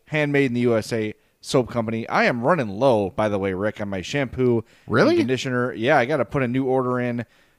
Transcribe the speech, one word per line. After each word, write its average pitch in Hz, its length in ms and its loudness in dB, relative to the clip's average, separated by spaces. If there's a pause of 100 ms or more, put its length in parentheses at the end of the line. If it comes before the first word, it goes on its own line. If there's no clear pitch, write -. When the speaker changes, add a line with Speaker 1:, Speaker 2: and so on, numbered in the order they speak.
Speaker 1:
handmade 143 360 2
in 120 80 -2
the 120 80 0
U 120 160 4
S 107 160 -4
A 107 220 -4 (280)
soap 131 280 0
company. 113 360 -4
I 208 180 2
am 127 180 0
running 143 260 2
low, 104 400 2
by 107 200 0
the 101 100 0
way, 95 140 -2
Rick, 104 280 -4
on 101 80 -6
my 95 140 -6
shampoo 127 600 0 (220)
Speaker 2:
Really? 185 300 2
Speaker 1:
and - 60 2
conditioner. 127 520 -2
Yeah, 135 240 2
I 120 80 4
gotta 135 200 -2
put 139 180 -2
a 120 40 -2
new 131 180 -2
order 127 340 0
in 120 260 -4 (340)